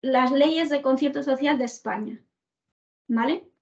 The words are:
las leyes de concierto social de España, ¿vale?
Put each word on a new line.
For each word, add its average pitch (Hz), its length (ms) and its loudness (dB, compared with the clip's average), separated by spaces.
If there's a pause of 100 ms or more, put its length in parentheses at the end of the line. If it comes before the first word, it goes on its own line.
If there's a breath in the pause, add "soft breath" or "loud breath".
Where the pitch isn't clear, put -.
las 254 280 2
leyes 302 400 2
de 285 120 -2
concierto 277 420 0
social 277 340 0
de 247 60 0
España, 214 600 -8 (840)
¿vale? 247 420 -2 (120)